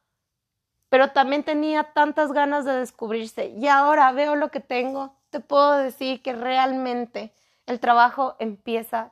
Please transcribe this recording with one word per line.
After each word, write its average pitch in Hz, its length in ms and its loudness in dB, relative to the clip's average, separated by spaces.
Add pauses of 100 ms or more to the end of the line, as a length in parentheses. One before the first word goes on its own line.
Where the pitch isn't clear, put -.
(880)
pero 269 240 4
también 277 320 0
tenía 302 500 -2
tantas 294 380 0
ganas 285 320 0
de 269 100 -4
descubrirse, 226 720 -6
y 220 200 -4
ahora 285 460 6
veo 294 240 0
lo 294 140 -2
que 262 100 -8
tengo, 269 560 -6 (120)
te 277 120 -8
puedo 285 320 4
decir 262 480 -2
que 262 100 -8
realmente 247 1040 -2 (320)
el 240 160 -6
trabajo 240 580 2
empieza 226 720 -6